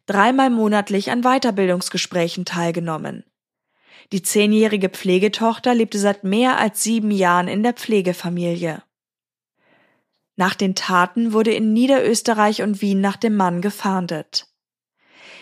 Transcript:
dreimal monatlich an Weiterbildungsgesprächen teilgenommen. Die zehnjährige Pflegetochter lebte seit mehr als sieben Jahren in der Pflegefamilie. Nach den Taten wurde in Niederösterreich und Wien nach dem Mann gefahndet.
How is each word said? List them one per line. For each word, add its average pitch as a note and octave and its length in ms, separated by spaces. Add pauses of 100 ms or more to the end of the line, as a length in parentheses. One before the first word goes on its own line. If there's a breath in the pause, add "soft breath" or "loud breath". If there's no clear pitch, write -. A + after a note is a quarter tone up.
dreimal B3 460
monatlich G#3 600
an B3 120
Weiterbildungsgesprächen F#3 1200
teilgenommen. E3+ 800 (880 soft breath)
Die F#3 100
zehnjährige G#3 640
Pflegetochter G#3+ 840
lebte A3 240
seit G3+ 240
mehr A3+ 360
als - 240
sieben G#3+ 280
Jahren F3+ 380
in G3+ 140
der A#3+ 100
Pflegefamilie. F3 1080 (1500)
Nach F#3 180
den F#3+ 200
Taten F#3+ 580
wurde A3 200
in G#3+ 200
Niederösterreich A3 880
und G3+ 200
Wien G3 180
nach G3 160
dem G#3+ 200
Mann F3 260
gefahndet. F#3 840 (960 loud breath)